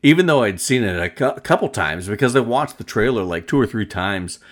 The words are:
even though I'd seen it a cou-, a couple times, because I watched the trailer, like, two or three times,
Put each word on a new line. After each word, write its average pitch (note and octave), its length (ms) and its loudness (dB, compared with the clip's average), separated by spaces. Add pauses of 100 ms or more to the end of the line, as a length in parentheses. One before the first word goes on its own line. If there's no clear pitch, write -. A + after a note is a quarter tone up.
even E3 260 6
though C#3+ 160 4
I'd G2 180 -2
seen B2+ 220 0
it F2+ 140 0
a F2 120 -2
cou-, C3+ 260 -2
a - 60 -14
couple F3+ 260 0
times, F2 400 -4
because A#2+ 300 0
I - 20 6
watched B2 380 -2
the - 80 -16
trailer, A2+ 380 0
like, E2+ 240 -6
two C#3+ 120 2
or A#2 80 2
three A2 180 -4
times, F#2 540 -6 (120)